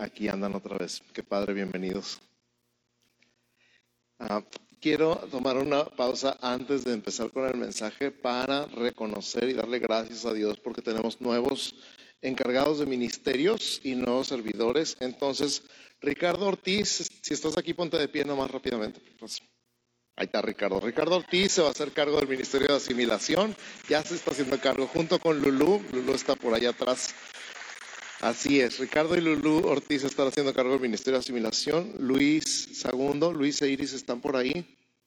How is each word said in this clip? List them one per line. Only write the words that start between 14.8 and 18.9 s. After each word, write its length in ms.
Entonces, 640
Ricardo 460
Ortiz, 640
si 120
estás 240
aquí, 160
ponte 240
de 120
pie 160
nomás 260
rápidamente. 480